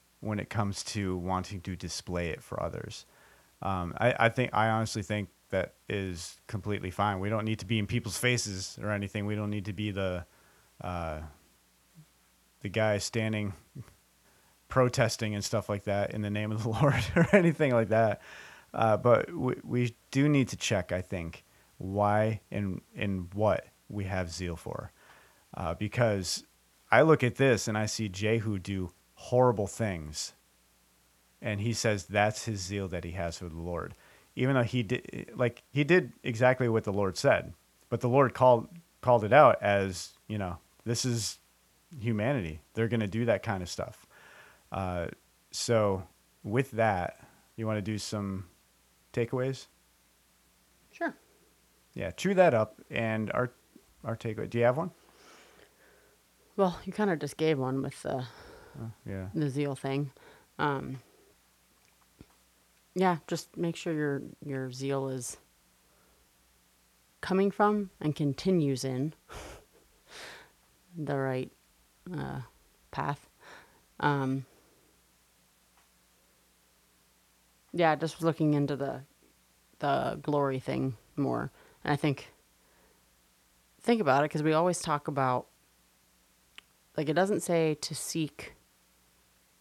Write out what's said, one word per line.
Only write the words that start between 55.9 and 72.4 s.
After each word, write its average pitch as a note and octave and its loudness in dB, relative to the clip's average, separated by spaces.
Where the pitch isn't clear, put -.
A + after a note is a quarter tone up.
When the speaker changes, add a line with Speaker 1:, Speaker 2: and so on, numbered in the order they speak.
Speaker 2:
Well, F#3 2
you F#3+ -10
kinda G3+ 0
just D3 -6
gave D#3 4
one C3 -2
with C3+ -10
the, B2+ -4
Speaker 1:
Oh, A2+ -10
yeah. F#2+ -6
Speaker 2:
the D3+ 0
zeal C#3 -4
thing. C#3 -4
Um, C#3 -2
yeah, F#3 4
just - -6
make E3+ -2
sure E3+ -4
your, D3 -2
your C3 -6
zeal C3+ -2
is C3 -8
coming F#3+ 4
from G#3 2
and D3+ 0
continues C#3+ 0
in C3+ -2
<laughs> - -20
the D3 -4
right, C3 -2
uh, C3+ -6